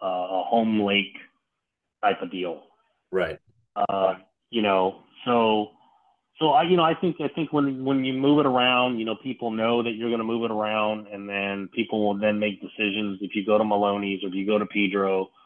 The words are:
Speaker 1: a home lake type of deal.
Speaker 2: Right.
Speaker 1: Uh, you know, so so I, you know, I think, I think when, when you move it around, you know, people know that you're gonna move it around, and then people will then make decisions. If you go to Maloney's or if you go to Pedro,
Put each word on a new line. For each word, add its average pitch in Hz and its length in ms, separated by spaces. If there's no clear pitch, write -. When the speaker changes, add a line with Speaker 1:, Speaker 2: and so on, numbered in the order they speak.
Speaker 1:
a 92 460
home 110 340
lake 101 340
type 98 180
of 90 100
deal. 87 300
Speaker 2:
Right. 90 280
Speaker 1:
Uh, 98 400
you 117 100
know, 95 380
so 110 460
so 156 120
I, 151 120
you 175 140
know, 165 60
I 165 120
think, 175 240
I 147 80
think 160 240
when, 139 320
when 135 220
you 131 80
move 143 260
it 143 60
around, 123 520
you 113 80
know, 110 100
people 120 360
know 113 320
that 117 80
you're 113 180
gonna 113 140
move 113 220
it 113 60
around, 107 560
and 101 200
then 98 460
people 110 320
will 104 120
then 107 220
make 104 220
decisions. 101 600
If 98 140
you 98 100
go 107 120
to 107 80
Maloney's 101 580
or 98 60
if 90 40
you 95 120
go 107 120
to 104 80
Pedro, 98 640